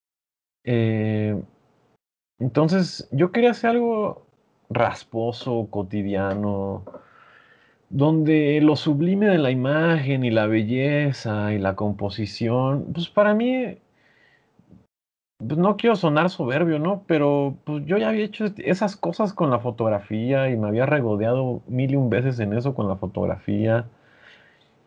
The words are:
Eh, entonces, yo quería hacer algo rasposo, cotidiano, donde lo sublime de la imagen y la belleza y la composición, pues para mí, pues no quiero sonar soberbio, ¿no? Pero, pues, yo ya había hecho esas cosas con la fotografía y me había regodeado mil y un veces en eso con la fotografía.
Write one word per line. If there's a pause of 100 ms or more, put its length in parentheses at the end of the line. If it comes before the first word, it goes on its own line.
(640)
Eh, (1000)
entonces,
yo
quería
hacer
algo (480)
rasposo,
cotidiano, (1080)
donde
lo
sublime
de
la
imagen
y
la
belleza
y
la
composición,
pues
para
mí, (1600)
pues
no
quiero
sonar
soberbio,
¿no?
Pero,
pues,
yo
ya
había
hecho (140)
esas
cosas
con
la
fotografía
y
me
había
regodeado
mil
y
un
veces
en
eso
con
la
fotografía. (1000)